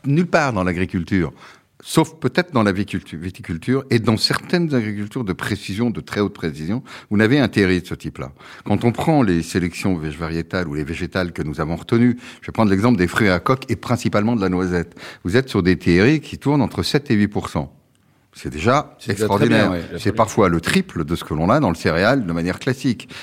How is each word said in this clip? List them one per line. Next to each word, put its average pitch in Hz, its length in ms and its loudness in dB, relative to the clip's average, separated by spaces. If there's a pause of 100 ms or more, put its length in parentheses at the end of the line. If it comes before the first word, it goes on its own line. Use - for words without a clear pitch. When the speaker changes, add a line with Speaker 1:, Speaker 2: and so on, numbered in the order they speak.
Speaker 1:
nulle 151 220 2
part 156 260 2
dans 92 120 2
l'agriculture, 90 680 0 (520)
sauf - 340 0
peut-être 175 340 -2
dans 113 120 2
la 101 80 2
vicultu-, 92 440 -6
viticulture 92 760 -6
et 117 100 2
dans 110 160 2
certaines 156 580 -2
agricultures 104 480 -4
de 95 100 -2
précision, 107 580 -4
de 85 100 -6
très - 200 -6
haute 98 140 0
précision, 82 480 -6 (260)
vous 107 80 0
n'avez 110 220 4
un 131 80 4
T 101 180 2
R 92 60 2
I 90 100 2
de 85 60 -12
ce - 80 -8
type-là. 71 380 -12 (320)
Quand 104 200 -2
on 120 60 4
prend 147 320 2
les 87 200 2
sélections 90 540 -2
vég-, 76 220 -6
variétales 82 480 -4
ou 73 80 -8
les 76 80 -4
végétales 85 500 -4
que 85 120 -8
nous 73 160 -6
avons 80 160 -2
retenues, 120 400 2 (240)
je - 80 -14
vais - 40 -14
prendre 107 200 2
l'exemple 104 260 4
des 90 80 4
fruits 104 240 2
à 90 80 4
coque - 320 -2
et 107 60 -2
principalement 110 580 0
de 113 60 0
la 95 80 0
noisette. 90 480 0 (260)
Vous 92 140 0
êtes 135 120 2
sur 101 140 0
des 87 140 4
T 87 260 4
R 113 60 6
I 151 120 4
qui - 180 -14
tournent 143 240 2
entre 98 200 -2
sept - 300 -2
et - 20 2
huit 104 140 2
pour 101 200 -4
cent. 71 240 -6 (600)
C'est - 140 -10
déjà 123 500 0
Speaker 2:
C'est 110 140 -6
déjà 104 120 0
Speaker 1:
extraordinaire. 107 440 4
Speaker 2:
très 90 120 -2
bien, - 120 -12
ouais. 85 60 -8
Speaker 1:
C'est 101 140 0
parfois 110 360 4
le 85 140 4
triple - 420 -2
de 80 120 -2
ce - 60 -6
que - 120 -6
l'on 80 160 2
a 143 100 4
dans 127 80 2
le 85 60 0
céréal 101 500 2
de 85 80 -4
manière 85 260 -2
classique. - 520 -4 (120)